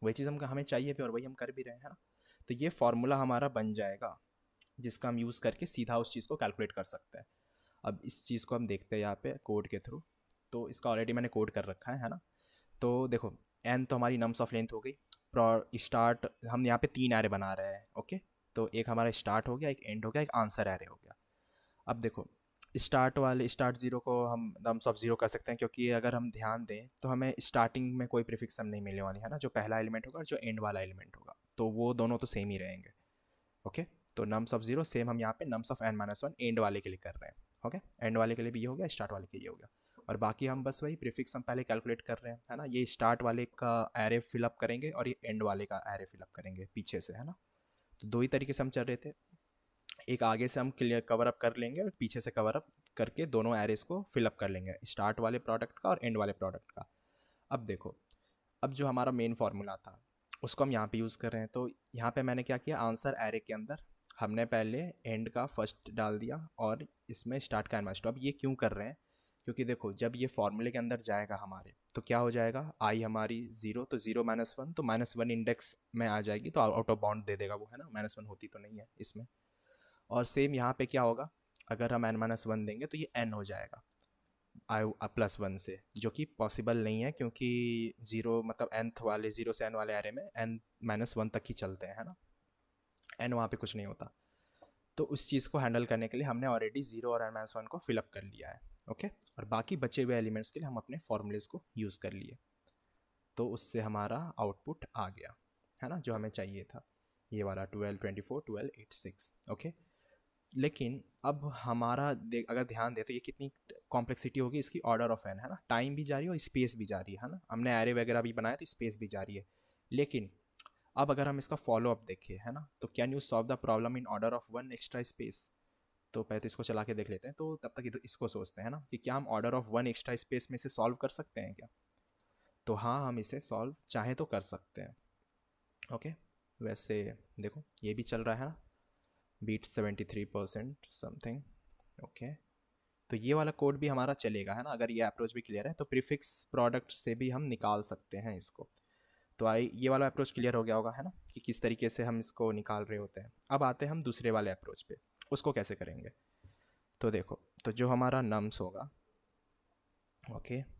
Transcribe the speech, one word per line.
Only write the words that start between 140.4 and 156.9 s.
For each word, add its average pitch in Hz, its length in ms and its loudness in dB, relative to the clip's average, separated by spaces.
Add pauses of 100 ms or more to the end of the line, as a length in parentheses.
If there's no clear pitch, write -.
something, - 440 -8 (640)
ओके। - 280 -12 (800)
तो - 60 -2
ये 120 180 2
वाला 156 180 4
कोड 143 260 4
भी 147 100 0
हमारा 131 260 2
चलेगा, 101 400 -2
है 120 80 -6
ना, 147 80 -6
अगर 117 200 0
ये 113 120 2
अप्रोच 110 320 0
भी 120 60 -6
क्लियर 107 280 -4
है 160 60 -4
तो 147 120 -2
प्रीफिक्स - 560 2 (100)
प्रोडक्ट 123 400 4
से - 220 -2
भी 127 160 0
हम 131 140 -2
निकाल 107 380 2
सकते - 360 -8
हैं 107 180 -6
इसको। - 320 -12 (720)
तो 113 60 4
आई, 113 280 4
ये 120 140 2
वाला 135 180 6
अप्रोच 135 240 0
क्लियर 120 240 2
हो 117 100 4
गया 110 100 4
होगा, 113 160 2
है 127 140 -6
ना, 185 80 -6 (220)
कि - 60 -14
किस - 220 -2
तरीके 113 260 2
से 117 160 0
हम 117 140 0
इसको 113 340 0
निकाल 104 320 -2
रहे 107 140 -6
होते 101 220 -8
हैं। 107 120 -14 (180)
अब 139 120 4
आते 131 240 2
हैं 147 60 -2
हम 160 100 -4
दूसरे 120 280 0
वाले 104 200 4
अप्रोच - 320 -8
पे, - 140 -14 (360)
उसको 139 200 2
कैसे 104 220 0
करेंगे। - 360 -10 (880)